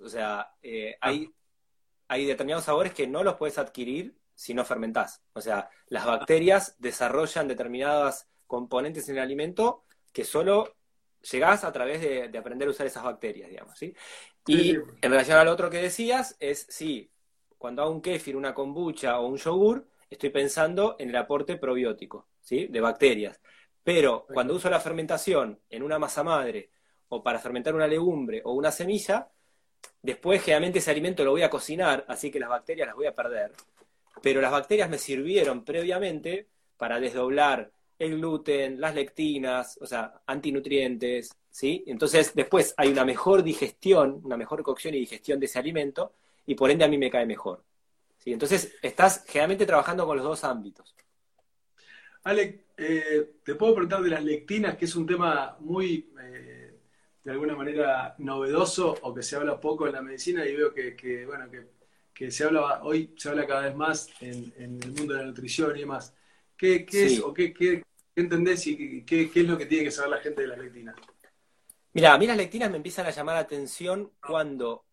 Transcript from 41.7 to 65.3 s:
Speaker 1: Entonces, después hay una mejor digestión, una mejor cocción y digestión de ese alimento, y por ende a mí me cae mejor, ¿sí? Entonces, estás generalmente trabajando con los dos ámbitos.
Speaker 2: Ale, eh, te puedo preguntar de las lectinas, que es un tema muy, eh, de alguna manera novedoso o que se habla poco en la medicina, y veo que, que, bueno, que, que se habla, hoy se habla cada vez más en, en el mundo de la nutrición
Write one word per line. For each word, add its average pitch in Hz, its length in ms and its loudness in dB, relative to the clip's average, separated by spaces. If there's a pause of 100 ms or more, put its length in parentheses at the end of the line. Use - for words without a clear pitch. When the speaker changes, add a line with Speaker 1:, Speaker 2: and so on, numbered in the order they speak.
Speaker 1:
Entonces, 151 460 2
después 151 440 4
hay 139 120 6
una 135 140 4
mejor 180 400 4
digestión, 151 800 2
una 127 140 -4
mejor 151 260 -6
cocción 147 320 -4
y 135 40 0
digestión 127 400 -2
de 135 80 0
ese 127 120 -4
alimento, 151 540 -4 (320)
y 139 100 0
por 135 160 6
ende 160 140 6
a - 20 8
mí 147 100 4
me 131 120 2
cae 120 160 0
mejor, 101 380 -6 (540)
¿sí? - 140 -8
Entonces, 143 500 0
estás 185 460 4
generalmente 185 380 2
trabajando 170 400 2
con 156 120 0
los 131 80 -2
dos 151 200 -4
ámbitos. 110 500 -8 (1300)
Speaker 2:
Ale, 202 420 0 (120)
eh, 156 640 0
te 143 120 -4
puedo 214 200 6
preguntar 185 260 2
de 180 80 0
las 156 140 0
lectinas, 185 540 -2
que 175 80 -2
es 165 100 -6
un 165 100 0
tema 156 540 0
muy, 170 500 -4 (120)
eh, 123 520 -20 (500)
de 135 80 -8
alguna 147 240 -2
manera 139 640 -2
novedoso 143 840 0
o 123 120 -8
que 123 100 -8
se - 120 -6
habla 147 240 -2
poco 151 280 -2
en 139 60 -2
la 135 80 -8
medicina, 143 440 -4
y 139 100 -2
veo 147 180 2
que, 127 220 -8
que, 123 300 -8
bueno, 131 260 -14
que, 123 160 -20 (460)
que 131 180 -10
se 151 140 -2
habla, 147 380 2
hoy 156 340 -2
se 147 120 -10
habla 147 160 -2
cada 139 200 -2
vez 139 100 -4
más 156 340 -2 (120)
en, 123 360 -12
en 123 240 -12
el 127 100 -10
mundo 143 220 -6
de 135 60 -4
la 135 60 -8
nutrición 131 500 -4